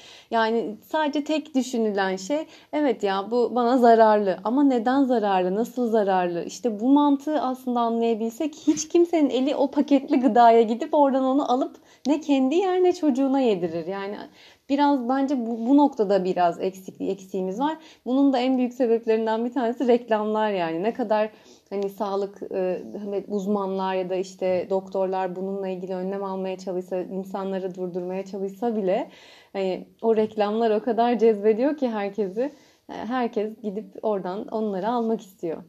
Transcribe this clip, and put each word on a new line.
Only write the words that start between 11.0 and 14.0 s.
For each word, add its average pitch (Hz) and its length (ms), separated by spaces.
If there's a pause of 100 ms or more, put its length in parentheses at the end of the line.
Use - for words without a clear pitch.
onu 262 280
alıp 285 240 (300)
ne 294 140
kendi 269 340
yer 370 280
ne 359 100
çocuğuna 277 480
yedirir. 170 460
Yani 196 300 (520)